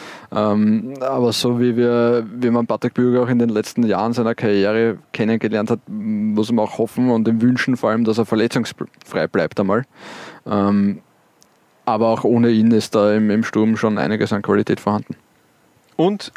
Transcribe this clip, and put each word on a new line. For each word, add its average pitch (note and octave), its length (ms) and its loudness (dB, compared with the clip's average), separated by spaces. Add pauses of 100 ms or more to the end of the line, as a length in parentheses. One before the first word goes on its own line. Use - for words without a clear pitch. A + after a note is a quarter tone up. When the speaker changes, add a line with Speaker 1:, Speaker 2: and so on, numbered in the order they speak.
(360)
Speaker 1:
Ähm, G#2+ 640 0
aber B2+ 320 0
so A#2+ 280 0
wie A#2+ 180 2
wir, A#2+ 580 2
wie B2 140 0
man A#2 180 2
Patrick A#2 280 -4
Bürger B2 280 2
auch A#2 60 -2
in B2 100 2
den A#2 100 2
letzten A2 340 -2
Jahren G#2 280 0
seiner A2+ 240 -2
Karriere G#2+ 640 0 (160)
kennengelernt A2 580 -2
hat, A2 160 -2
muss G#2+ 640 -2
man G#2+ 140 2
auch - 120 -8
hoffen B2 320 0
und A2+ 200 2
ihm A2+ 120 2
wünschen, B2 360 2
vor A2 140 0
allem, A2+ 120 0
dass A2 140 0
er A2+ 80 0
verletzungsfrei - 1080 -4
bleibt E2+ 260 -2
einmal. G#2 280 0 (600)
Ähm, G2+ 560 0 (840)
aber A2+ 240 2
auch A2+ 160 0
ohne A#2 240 4
ihn A2+ 220 4
ist G#2+ 220 0
da G#2 200 4
im, G#2+ 180 2
im A2 140 0
Sturm A2 320 0
schon G#2+ 200 0
einiges D#2+ 360 -2
an G2+ 80 -2
Qualität G#2 400 0
vorhanden. - 340 -4 (800)
Speaker 2:
Und F#3+ 420 -2